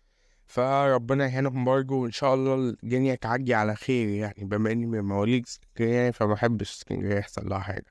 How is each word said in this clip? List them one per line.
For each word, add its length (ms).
فربنا 800
يهانهم 400
برضه، 300
وإن 160
شاء 220
الله 220
الدنيا 600
تعدي 380
على 220
خير 340
يعني، 340
بما 280
إني 140
من 160
مواليد 440
اسكندرية 500
يعني، 180
فما 200
بحبش 380
اسكندرية 440
يحصل 340
لها 100
حاجة. 320